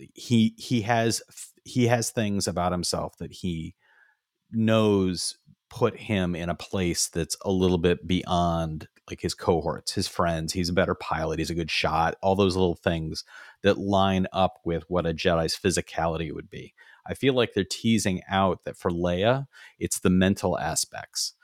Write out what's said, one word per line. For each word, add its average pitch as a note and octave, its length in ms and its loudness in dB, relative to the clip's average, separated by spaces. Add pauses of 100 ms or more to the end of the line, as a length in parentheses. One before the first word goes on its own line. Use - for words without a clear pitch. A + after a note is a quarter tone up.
(140)
he, A2+ 440 2
he A#2+ 240 -2
has, A2+ 400 0 (420)
he B2 220 2
has A#2 240 2
things G2+ 360 -2
about F2+ 260 0
himself E2+ 460 -4
that D#2+ 140 -12
he E2+ 420 -6 (760)
knows G#2+ 880 2 (320)
put - 280 -2
him F#2 380 -2
in E2+ 140 -6
a F2 40 0
place - 540 -2
that's - 360 -4
a G2+ 60 -2
little F#2 280 4
bit F2 280 2
beyond, E2 800 0 (220)
like, - 120 -12
his F#2 140 -4
cohorts, D#2+ 580 -2
his G2 140 -2
friends. E2 460 -2
He's F2 160 -2
a F2+ 60 -2
better F#2 200 2
pilot. D#2+ 440 -4
He's D#2+ 120 -2
a E2 40 -4
good E2 160 -4
shot. D#2+ 520 0
All F#2+ 140 2
those F#2+ 200 4
little F2+ 200 2
things D#2+ 480 -4 (380)
that G2 160 4
line F#2+ 540 2
up F#2 320 0
with E2 240 -4
what F2 180 0
a E2 80 0
Jedi's E2 440 0
physicality E2 760 -2
would - 180 -12
be. - 240 -16 (320)
I - 80 -6
feel C3 200 0
like A#2 200 2
they're F#2+ 100 2
teasing G#2 640 0
out F#2+ 360 0
that - 120 -10
for F#2+ 140 -2
Leia, F2+ 560 0 (320)
it's - 220 -4
the F#2+ 100 2
mental F#2 480 2
aspects. - 840 -6